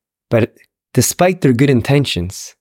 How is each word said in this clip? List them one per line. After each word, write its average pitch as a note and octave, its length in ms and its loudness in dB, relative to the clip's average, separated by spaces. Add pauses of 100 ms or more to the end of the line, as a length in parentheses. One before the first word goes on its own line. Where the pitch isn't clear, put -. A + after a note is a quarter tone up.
(300)
But A2+ 260 0 (380)
despite F3+ 480 0
their C3+ 100 4
good C#3 180 2
intentions A#2+ 920 -2